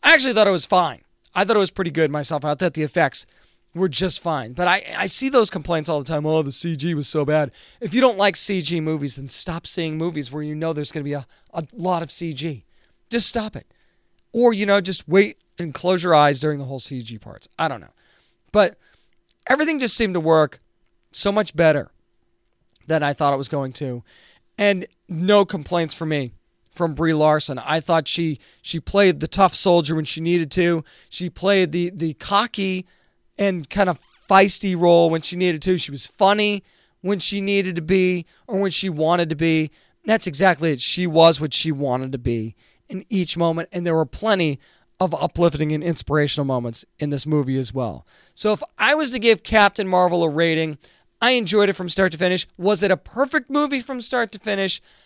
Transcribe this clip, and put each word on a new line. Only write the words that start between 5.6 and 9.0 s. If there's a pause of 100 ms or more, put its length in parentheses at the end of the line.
all
the
time.
"Oh,
the
C
G
was
so
bad." (280)
If
you
don't
like
C
G
movies,